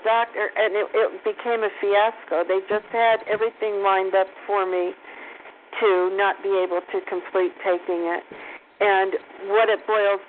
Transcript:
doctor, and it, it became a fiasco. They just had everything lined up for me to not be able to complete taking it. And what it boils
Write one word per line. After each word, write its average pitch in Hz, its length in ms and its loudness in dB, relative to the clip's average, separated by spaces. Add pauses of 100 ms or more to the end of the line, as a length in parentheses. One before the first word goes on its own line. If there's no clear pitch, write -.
doctor, 226 500 0
and 202 180 0
it, 208 200 0
it 214 320 0
became 226 360 -2
a 208 80 0 (120)
fiasco. 202 640 0
They 190 220 0
just 208 200 -4
had 226 380 2
everything 214 560 -2
lined 190 320 2
up 190 120 4 (200)
for 202 180 0
me 180 300 -2 (840)
to 185 360 4
not 196 240 0
be 196 80 -2 (140)
able 180 180 -2
to - 240 -6
complete 180 560 -2
taking 175 480 -2
it. 175 140 -4 (560)
And 190 340 2 (380)
what 220 180 4
it 208 160 0
boils 202 420 2